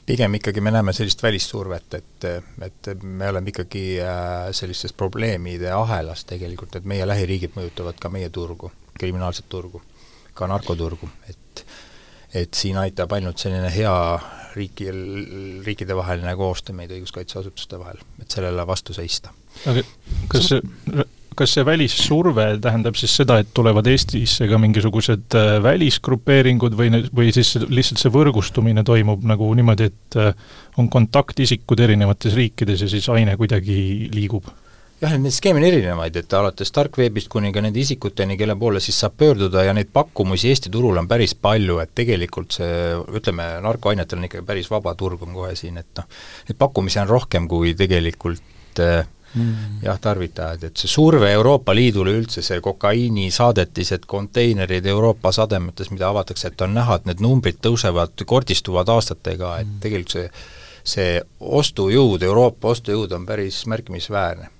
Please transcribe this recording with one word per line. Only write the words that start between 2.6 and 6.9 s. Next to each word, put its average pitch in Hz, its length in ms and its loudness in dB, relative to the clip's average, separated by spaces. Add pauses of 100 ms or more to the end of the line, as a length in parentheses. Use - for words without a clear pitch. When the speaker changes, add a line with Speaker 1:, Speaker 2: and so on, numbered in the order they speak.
Speaker 1:
me 95 300 -8
oleme 98 220 -4
ikkagi, 95 320 -8 (140)
äh, 90 500 -6
sellises 95 440 -8
probleemide 90 800 -6
ahelas 95 560 -4
tegelikult, 87 500 -12
et 92 80 -12
meie 95 220 -4